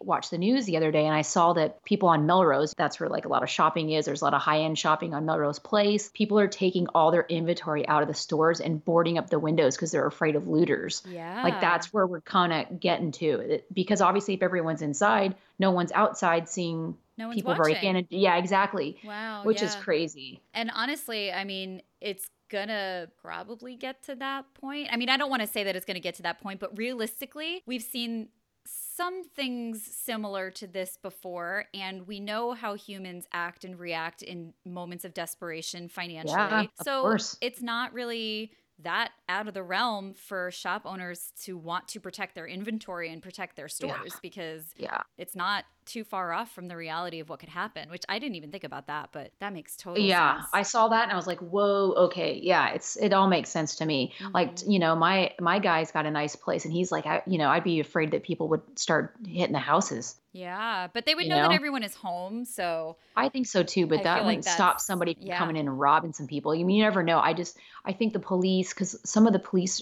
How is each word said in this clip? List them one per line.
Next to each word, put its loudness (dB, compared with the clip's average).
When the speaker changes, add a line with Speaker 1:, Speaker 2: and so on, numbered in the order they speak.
Speaker 1:
watched -2
the -4
news 2
the 0
other 4
day 4
and 4
I 4
saw 4
that 2
people 4
on 6
Melrose, 6
that's 0
where, -2
like, -2
a -6
lot 2
of -2
shopping 2
is. 2
There's -4
a 2
lot 4
of 4
high-end 2
shopping 2
on -2
Melrose 0
Place. 2
People 2
are 6
taking 0
all 6
their 4
inventory -2
out 4
of 0
the -2
stores 2
and -4
boarding 4
up -4
the 2
windows 4
'cause -4
they're 2
afraid 2
of -2
looters. 2
Speaker 2:
Yeah. -8
Speaker 1:
Like, 2
that's 2
where 2
we're -6
kinda 2
getting 0
to. 0
It, -4
because 2
obviously 4
if 0
everyone's 0
inside, 2
no 4
one's 2
outside 2
seeing -4
Speaker 2:
No -10
one's -4
Speaker 1:
people 0
break 4
in 2
Speaker 2:
watching. -
Speaker 1:
and, -2
yeah, 4
exactly. 0
Speaker 2:
Wow, -10
Speaker 1:
Which 2
is -2
Speaker 2:
yeah. -10
Speaker 1:
crazy. -4
Speaker 2:
And -4
honestly, -4
I -4
mean, -8
it's -8
gonna -6
probably -12
get -10
to -10
that -8
point. -8
I -2
mean, -2
I 4
don't 0
wanna 0
say -2
that -2
it's -8
gonna -6
get -6
to -18
that -4
point, -10
but -8
realistically, -6
we've -6
seen -6
some -8
things -6
similar -6
to -16
this -8
before, -8
and -10
we -10
know -4
how -6
humans -14
act -8
and -14
react -8
in -14
moments -12
of -14
desperation -10
financially. -2
Speaker 1:
Yeah, 0
of -6
Speaker 2:
So -2
Speaker 1:
course. 0
Speaker 2:
it's -6
not -4
really -8
that -2
out -4
of -10
the -8
realm -4
for -8
shop -6
owners -10
to -12
want -6
to -12
protect -10
their -12
inventory -8
and -16
protect -12
their -14
Speaker 1:
Yeah. -6
Speaker 2:
stores -14
because -12
Speaker 1:
Yeah. -6
Speaker 2:
it's -12
not -2
too -10
far -6
off -4
from -14
the -12
reality -8
of -14
what -12
could -20
happen, -8
which -12
I -2
didn't -6
even -12
think -12
about -12
that, -8
but -12
that -6
makes -14
total 0
Speaker 1:
Yeah, 6
Speaker 2:
sense. -12
Speaker 1:
I 2
saw 4
that 4
and -2
I 0
was -2
like, -4
"Whoa, 2
okay, 0
yeah, 4
it's, -6
it 4
all 8
makes 4
sense -2
to -2
me." 0
Like, 2
Speaker 2:
Mm-hmm. -8
Speaker 1:
you 6
know, 4
my, 4
my 4
guy's 2
got -2
a -2
nice -2
place -4
and -4
he's 0
like, -2
"I, 0
you 0
know, 4
I'd 4
be 2
afraid 0
that 0
people -4
would -2
start 0
hitting -2
the 2
houses." 0
Speaker 2:
Yeah, -6
but -4
they 4
would -4
Speaker 1:
You -4
Speaker 2:
know 4
that 6
Speaker 1:
know? 6
Speaker 2:
everyone -2
is -8
home, -6
so -4
Speaker 1:
I 2
think -4
so 4
too, 2
but 2
Speaker 2:
I -
Speaker 1:
that 4
Speaker 2:
feel 2
like 4
Speaker 1:
wouldn't -8
stop 4
Speaker 2:
that's, -
Speaker 1:
somebody -2
from -12
Speaker 2:
yeah. -4
Speaker 1:
coming 0
in 0
and -4
robbing 4
some -10
people. -2
You, 2
you 6
never 4
know. 4
I 6
just, -6
I -4
think 0
the -2
police, 2
'cause -6
some 8
of 8
the 4
police, 0